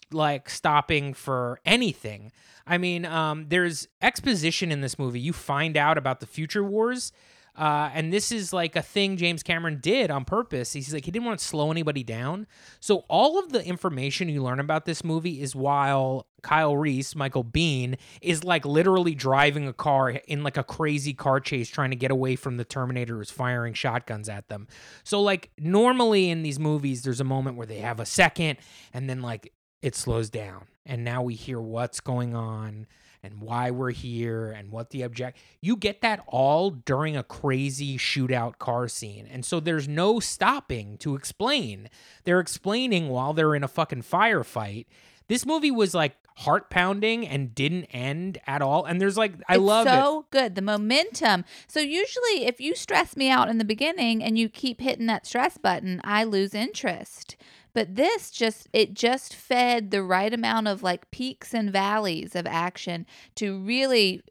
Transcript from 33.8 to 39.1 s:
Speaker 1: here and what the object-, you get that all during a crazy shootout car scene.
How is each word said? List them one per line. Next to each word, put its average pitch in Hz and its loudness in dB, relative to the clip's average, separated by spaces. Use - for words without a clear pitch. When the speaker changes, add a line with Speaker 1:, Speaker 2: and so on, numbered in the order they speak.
Speaker 1:
here 117 -4
and 104 -14
what 113 -10
the 135 -8
object-, 123 -8
you 214 2
get 202 -4
that 220 0
all 147 4
during 147 -2
a 127 -2
crazy 139 -2
shootout 127 0
car 123 -2
scene. 104 -10